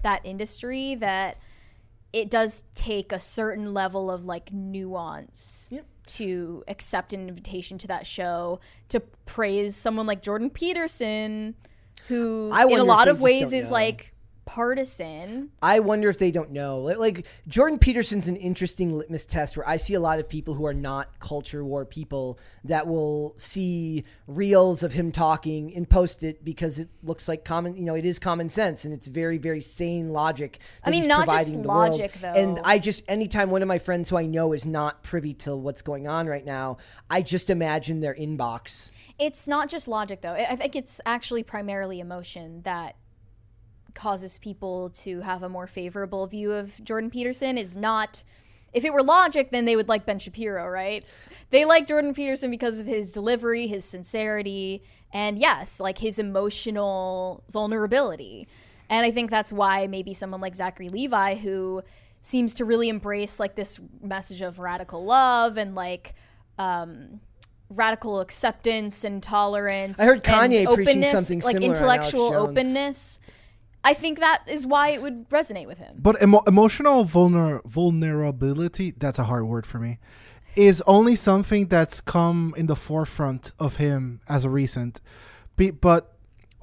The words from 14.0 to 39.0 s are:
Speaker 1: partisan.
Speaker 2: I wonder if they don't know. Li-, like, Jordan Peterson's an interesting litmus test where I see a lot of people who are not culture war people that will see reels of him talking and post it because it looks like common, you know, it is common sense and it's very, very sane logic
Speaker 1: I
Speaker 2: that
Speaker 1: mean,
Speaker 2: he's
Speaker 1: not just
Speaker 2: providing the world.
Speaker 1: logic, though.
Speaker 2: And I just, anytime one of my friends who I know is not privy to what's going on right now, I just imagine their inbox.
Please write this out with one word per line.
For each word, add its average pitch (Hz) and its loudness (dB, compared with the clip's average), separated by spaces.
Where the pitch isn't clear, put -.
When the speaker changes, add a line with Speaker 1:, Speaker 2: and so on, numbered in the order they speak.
Speaker 1:
partisan. 233 -6
Speaker 2:
I 202 6
wonder 214 2
if 190 0
they 185 4
don't 151 -4
know. 139 -6
Li-, 143 -2
like, 214 0
Jordan 277 4
Peterson's 214 2
an 180 -2
interesting 180 -4
litmus 156 -8
test - -4
where - -6
I 160 0
see 180 -4
a 190 0
lot 160 0
of 156 -10
people 156 -8
who 147 -4
are 143 -4
not 139 -6
culture 147 -10
war 139 -6
people 135 -10
that 156 -2
will 151 -4
see 170 -4
reels 185 4
of 151 -4
him 170 -2
talking 156 -2
and 175 -6
post 180 4
it 156 -8
because 156 -6
it 165 -10
looks 160 -8
like 156 -6
common, 175 -4
you 185 -10
know, 165 -2
it 160 -2
is 175 -2
common 170 -2
sense 190 -2
and 151 -8
it's 143 -14
very, 165 -4
very 160 -4
sane 170 -6
logic 151 -4
Speaker 1:
I - -
Speaker 2:
that - 0
Speaker 1:
mean, 339 2
Speaker 2:
he's 302 2
Speaker 1:
not 294 4
just - 2
Speaker 2:
providing 185 0
the - -4
world. 170 4
Speaker 1:
logic, 156 -4
though. 180 -8
Speaker 2:
And 190 2
I 202 6
just, 196 -4
anytime 202 -2
one 190 2
of 190 0
my 180 0
friends 175 -4
who 185 2
I 165 0
know 160 0
is 143 -4
not 151 -4
privy 151 -6
to 143 -8
what's 135 -8
going 143 -8
on 160 -2
right 143 -6
now, 131 -8
I 180 2
just 175 -2
imagine 160 -2
their 147 -4
inbox. 131 -8